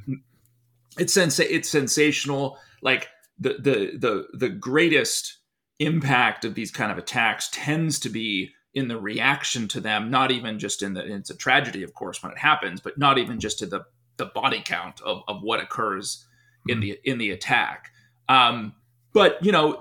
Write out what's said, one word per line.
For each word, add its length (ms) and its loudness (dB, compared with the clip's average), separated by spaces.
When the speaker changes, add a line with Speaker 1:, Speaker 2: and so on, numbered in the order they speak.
Speaker 1:
them, 180 -6
it's 180 2
sensa-, 340 4
it's 200 0
sensational. 880 2
Like, 260 0
the, 140 0
the, 440 0
the, 300 0
the 120 0
greatest 880 2
impact 640 2
of 120 -4
these 160 -8
kind 200 -2
of 60 -6
attacks 560 -2
tends 480 -2
to 80 -4
be 400 -4
in 160 -2
the 100 -6
reaction 720 -2
to 100 -6
them, 320 -2
not 200 4
even 280 -4
just 240 -6
in 100 -4
the, 220 -8
it's 140 -10
a 80 -14
tragedy, 460 2
of 100 -12
course, 280 -10
when 120 -12
it 40 -14
happens, 440 -2
but 160 -12
not 200 4
even 220 -2
just 200 -6
to 60 -8
the, 200 -8
the 80 -6
body 360 0
count 380 -6
of, 300 -4
of 120 -6
what 200 0
occurs 640 -4
in 120 0
Speaker 2:
Mm-hmm. 20 0
Speaker 1:
the, 240 -4
in 120 0
the 140 -2
attack. 600 -2
Um, 460 4
but, 320 6
you 80 2
know, 300 4